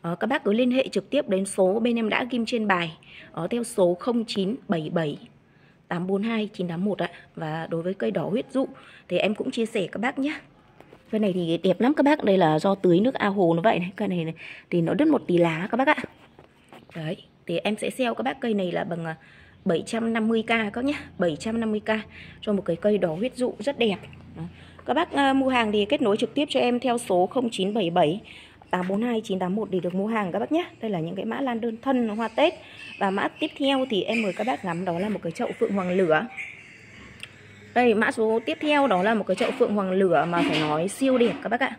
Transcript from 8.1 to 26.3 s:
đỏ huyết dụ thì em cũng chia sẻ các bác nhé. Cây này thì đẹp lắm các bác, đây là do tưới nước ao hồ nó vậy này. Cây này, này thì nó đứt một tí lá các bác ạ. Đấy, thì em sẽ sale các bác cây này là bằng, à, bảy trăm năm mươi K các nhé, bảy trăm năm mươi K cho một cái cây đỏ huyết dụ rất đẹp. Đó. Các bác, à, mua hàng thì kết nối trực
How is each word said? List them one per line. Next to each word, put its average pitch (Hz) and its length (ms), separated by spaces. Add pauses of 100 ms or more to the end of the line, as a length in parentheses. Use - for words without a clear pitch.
đỏ 165 180
huyết 247 220
dụ 269 160 (400)
thì 180 100
em 190 180
cũng - 160
chia 226 140
sẻ 202 260
các - 80
bác 247 200
nhé. 285 140 (760)
Cây 220 80
này 208 140
thì 170 300
đẹp 185 180
lắm 254 120
các 302 100
bác, 294 200
đây 196 140
là 156 220
do 196 160
tưới 180 240
nước 247 140
ao - 180
hồ 185 220
nó 165 80
vậy 175 180
này. 180 160
Cây 214 120
này, 180 180
này 165 80 (360)
thì 175 120
nó 165 120
đứt 285 140
một 285 200
tí 175 100
lá 165 340
các 226 60
bác 262 100
ạ. 302 100 (960)
Đấy, 165 220 (300)
thì 170 100
em 208 200
sẽ - 120
sale 233 280
các - 60
bác 269 160
cây 233 140
này 190 180
là 170 120
bằng, 170 220
à, 160 100 (500)
bảy 165 200
trăm 226 280
năm 226 140
mươi 226 160
K 226 300
các 247 120
nhé, 294 100 (220)
bảy 170 180
trăm 226 240
năm 226 120
mươi 214 80
K 214 100 (520)
cho 214 120
một 190 120
cái 170 100
cây 208 220
đỏ 180 160
huyết 233 220
dụ 247 240
rất 277 200
đẹp. 214 180 (400)
Đó. 160 60 (420)
Các - 80
bác, 311 180
à, 277 220
mua 269 160
hàng 240 220
thì 208 140
kết 285 160
nối 214 160
trực 233 160